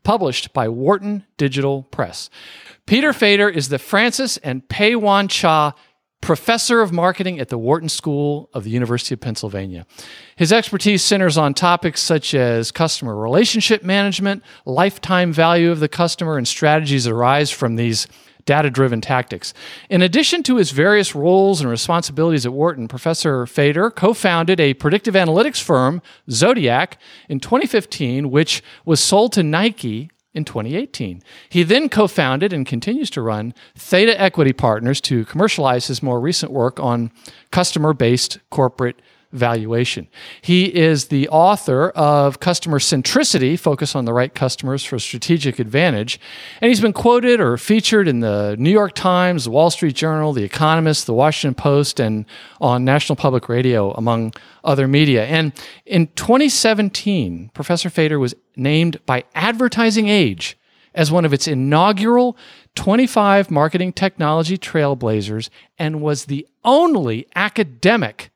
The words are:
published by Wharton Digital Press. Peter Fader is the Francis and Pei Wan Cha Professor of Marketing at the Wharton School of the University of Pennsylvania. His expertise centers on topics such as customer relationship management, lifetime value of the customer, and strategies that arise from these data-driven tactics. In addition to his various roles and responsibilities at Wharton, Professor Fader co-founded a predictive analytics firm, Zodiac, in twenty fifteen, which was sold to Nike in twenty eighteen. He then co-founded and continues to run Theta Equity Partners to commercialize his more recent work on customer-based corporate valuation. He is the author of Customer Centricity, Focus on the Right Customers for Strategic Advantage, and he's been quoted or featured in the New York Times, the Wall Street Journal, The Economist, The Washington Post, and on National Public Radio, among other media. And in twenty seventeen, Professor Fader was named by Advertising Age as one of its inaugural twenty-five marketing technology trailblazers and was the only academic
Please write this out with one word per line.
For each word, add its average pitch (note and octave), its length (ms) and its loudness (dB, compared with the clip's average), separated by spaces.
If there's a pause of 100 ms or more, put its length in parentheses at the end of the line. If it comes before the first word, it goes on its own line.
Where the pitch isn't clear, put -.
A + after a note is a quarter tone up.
published F#3+ 500 -2
by A#2+ 160 -4
Wharton F#3+ 600 -4 (100)
Digital C#3 460 -2
Press. - 480 -10 (560)
Peter C4+ 260 2
Fader G3+ 360 2
is D3 200 -4
the C#3 80 -2
Francis A#3 600 -2
and C3 300 -8
Pei A3 280 0
Wan G3+ 320 2
Cha D#3 480 0 (460)
Professor A3+ 600 0
of F3+ 120 0
Marketing F3+ 440 -2
at C3 120 -8
the B2 80 -4
Wharton D#3 320 0
School D3 640 -4
of A2 100 -8
the G#2+ 60 -8
University A#2+ 440 -2
of A2+ 60 -8
Pennsylvania. G2 680 -10 (520)
His E3+ 160 2
expertise G#3 500 0
centers F#3 340 2
on D3 160 2
topics F3 460 0
such - 340 -2
as A#2+ 380 0
customer D3+ 420 -4
relationship G3 680 0
management, G3 580 -2 (220)
lifetime F3+ 680 0
value E3+ 360 4
of D#3+ 120 0
the D3+ 80 0
customer, E3 480 -2
and A#2+ 100 -4
strategies D3 560 0
that A#2 80 -2
arise C3 400 2
from A#2 240 -4
these A2+ 320 -2 (380)
data-driven C3+ 560 2
tactics. - 520 -4 (360)
In F3+ 120 2
addition C4+ 420 2
to B3+ 120 2
his E3+ 160 2
various F#3+ 420 2
roles F#3 460 2
and C3+ 100 -2
responsibilities D#3 760 -2
at B2 80 -4
Wharton, C#3+ 340 -2
Professor C3+ 580 -2
Fader D3+ 460 0
co-founded F3+ 680 0
a C#3 140 2
predictive F#3+ 400 0
analytics F#3+ 460 2
firm, C#3 400 2 (280)
Zodiac, C#3+ 680 0 (300)
in C3+ 140 -6
twenty C4+ 260 -2
fifteen, C#3 640 -2
which - 320 0 (220)
was D#3+ 160 2
sold G#3 320 2
to F#3+ 100 2
Nike D3+ 680 -2 (240)
in D#3 100 -6
twenty A#2+ 320 -8
eighteen. A2 460 -8 (260)
He F3 140 0
then A#3+ 280 2
co-founded F3+ 640 0
and C#3 140 -2
continues A3 460 -4
to C3+ 100 -6
run A2 320 -4 (220)
Theta G3+ 440 2
Equity E3+ 320 2
Partners A#2+ 500 0
to A#2 240 -2
commercialize C#3+ 600 0
his B2+ 160 -6
more B2 180 -2
recent D#3 320 -4
work C3 280 -2
on A#2+ 320 -2 (400)
customer-based D3 880 0 (100)
corporate B2+ 500 -2 (320)
valuation. A#2 760 -2 (360)
He F3+ 220 4 (100)
is D#3+ 320 2
the C#3+ 220 0
author D#3+ 600 2
of D3 500 2
Customer E3 380 -2
Centricity, C#3 800 0
Focus D3 380 -2
on B2+ 100 -4
the A#2 80 -2
Right B2 200 0
Customers C3 500 -4
for B2+ 160 -6
Strategic C#3 580 -4
Advantage, B2 640 -2 (420)
and A3+ 80 4
he's G#3+ 120 4
been G#3+ 120 2
quoted A#3+ 460 2
or A#2+ 180 2
featured G#3 500 2
in B2 120 0
the G#2 400 0
New C#3+ 100 2
York G#3 240 4
Times, F3+ 520 0
the A2+ 60 -4
Wall D#3+ 200 4
Street D3 240 -2
Journal, D#3 380 -2
The A2+ 100 -2
Economist, D#3 640 0
The A#2 80 -2
Washington C#3+ 400 2
Post, C#3+ 440 0
and A2 280 -2 (340)
on B2+ 240 2
National C#3+ 300 2
Public B2+ 340 0
Radio, A#2+ 440 2
among A2+ 400 -2 (300)
other C#3 240 0
media. C3+ 380 4
And D#3 260 0 (320)
in E3 240 2
twenty C4+ 400 2
seventeen, F#3+ 1080 0
Professor E3+ 340 -2
Fader D#3 300 0
was B2+ 160 -2 (200)
named D#3 520 0
by B2+ 160 0 (100)
Advertising A3+ 760 0
Age C3+ 500 0 (340)
as D#3 180 0
one E3+ 140 2
of C#3+ 80 2
its C#3 140 -2
inaugural G3 920 2 (380)
twenty-five G3+ 760 2
marketing E3+ 440 0
technology E3 640 -2
trailblazers A2+ 920 -2 (300)
and D#3 220 -6
was D3 240 -4
the C#3+ 220 -8 (160)
only A#3 640 2 (100)
academic F#3 1000 -2